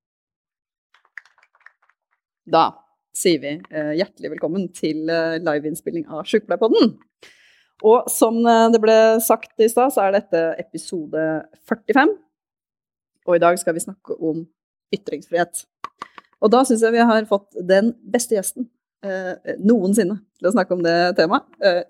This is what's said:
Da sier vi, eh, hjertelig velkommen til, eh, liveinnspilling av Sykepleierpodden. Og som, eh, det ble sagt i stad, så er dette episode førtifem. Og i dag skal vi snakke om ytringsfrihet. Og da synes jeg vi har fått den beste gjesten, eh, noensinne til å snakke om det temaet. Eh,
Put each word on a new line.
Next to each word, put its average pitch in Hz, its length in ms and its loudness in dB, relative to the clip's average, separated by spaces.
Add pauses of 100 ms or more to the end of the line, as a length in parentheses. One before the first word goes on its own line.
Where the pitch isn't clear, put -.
(2500)
Da 151 200 2 (500)
sier 165 240 0
vi, 143 140 -8 (160)
eh, 151 260 -6
hjertelig 165 400 -8
velkommen 175 380 -6
til, 156 340 -6
eh, 165 300 -2
liveinnspilling 160 680 -6
av 156 160 -12
Sykepleierpodden. 226 720 0 (840)
Og 233 280 4
som, 226 240 0 (120)
eh, 226 240 4
det 226 100 4
ble 220 400 4
sagt - 380 -2
i 220 100 4
stad, 254 240 0
så 214 140 0
er 196 60 0
dette 165 460 -2
episode 160 880 -8 (220)
førtifem. 262 400 0 (1200)
Og 175 80 2
i 170 40 4
dag 175 200 2
skal 170 160 -4
vi 170 60 -8
snakke - 420 -12
om 160 240 -4 (480)
ytringsfrihet. - 720 -6 (760)
Og 214 100 2
da 247 120 6
synes 233 180 2
jeg 226 120 2
vi 233 60 2
har 226 260 4
fått 202 420 -4
den 196 280 4 (140)
beste 233 260 -4
gjesten, 220 340 -4 (340)
eh, 185 320 -8 (240)
noensinne 202 600 0 (180)
til 175 100 -2
å 196 40 2
snakke 185 200 0
om 180 100 -2
det 175 340 0
temaet. 175 260 0 (180)
Eh, 180 300 2